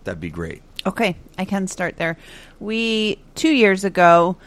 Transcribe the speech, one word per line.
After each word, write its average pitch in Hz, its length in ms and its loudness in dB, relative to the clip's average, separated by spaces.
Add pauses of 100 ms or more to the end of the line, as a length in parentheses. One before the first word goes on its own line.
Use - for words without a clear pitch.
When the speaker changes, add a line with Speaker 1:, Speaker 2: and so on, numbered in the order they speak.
Speaker 1:
that'd 90 140 -10
be 82 120 -10
great. 80 320 -10 (240)
Speaker 2:
Okay, 185 280 -2 (220)
I 185 80 -6
can 190 220 -4
start 180 300 -8
there. 165 200 -6 (420)
We, 220 600 -4 (160)
two 320 180 0
years 196 300 4
ago, 175 640 4